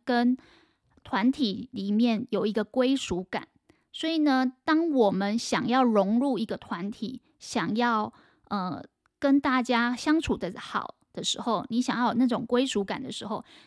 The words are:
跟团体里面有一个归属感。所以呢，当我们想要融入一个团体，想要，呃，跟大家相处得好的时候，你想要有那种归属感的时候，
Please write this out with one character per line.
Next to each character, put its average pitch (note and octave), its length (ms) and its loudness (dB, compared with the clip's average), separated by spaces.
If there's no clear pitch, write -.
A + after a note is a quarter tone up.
跟 B3 320 2
团 A#3 280 2
体 A3+ 400 -2
里 G3 200 -6
面 A3+ 400 2
有 G3+ 160 0
一 A3 40 0
个 G#3+ 120 -2
归 B3+ 320 0
属 F#3 340 -4
感。 - 180 -8
所 - 180 -6
以 E4 80 0
呢， C4 340 2
当 D#4+ 240 2
我 A#3+ 220 4
们 G3+ 260 0
想 - 300 -2
要 B3+ 160 4
融 G#3+ 360 2
入 C4 200 0
一 A3+ 80 -2
个 G3 100 -8
团 F#3 320 -8
体， - 320 -10
想 - 380 -4
要， A3+ 360 0
呃， F3+ 340 -4
跟 C#4 200 4
大 C4 220 2
家 A#3+ 340 0
相 D#4 240 2
处 - 160 0
得 F3+ 220 -6
好 - 380 -8
的 E3+ 100 -8
时 - 160 -4
候， G#3+ 300 -2
你 A3+ 100 0
想 A#3+ 200 0
要 B3 80 2
有 - 80 2
那 B3 100 4
种 A#3+ 180 0
归 B3 220 2
属 G#3+ 180 -2
感 F#3+ 200 -6
的 A#3 80 -10
时 A3 160 -10
候， G#3 180 -6